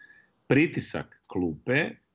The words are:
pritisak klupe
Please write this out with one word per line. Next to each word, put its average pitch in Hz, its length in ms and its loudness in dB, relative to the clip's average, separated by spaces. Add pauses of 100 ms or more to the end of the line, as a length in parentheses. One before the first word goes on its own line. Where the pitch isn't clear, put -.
(480)
pritisak - 800 0
klupe 95 640 -2 (260)